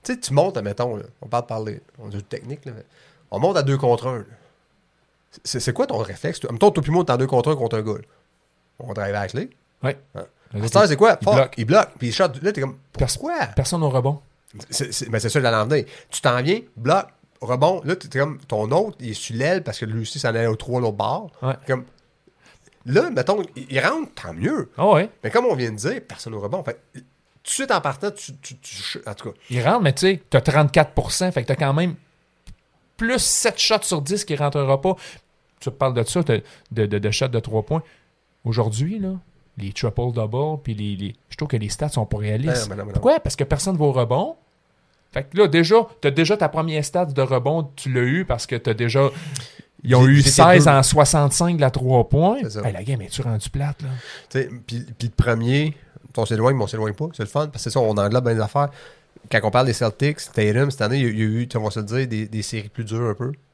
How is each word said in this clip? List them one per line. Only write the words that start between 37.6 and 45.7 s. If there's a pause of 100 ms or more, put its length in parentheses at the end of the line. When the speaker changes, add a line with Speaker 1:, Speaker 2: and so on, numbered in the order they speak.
Speaker 2:
points. (640)
Aujourd'hui,
là, (420)
les
triple-double,
puis
les,
les, (140)
je
trouve
que
les
stats
sont
pas
réalistes.
Speaker 1:
Ben
non,
ben
non,
ben
non.
Speaker 2:
Pourquoi ?
Parce
que
personne
va
au
rebond. (760)
Fait
que
là,
déjà, (140)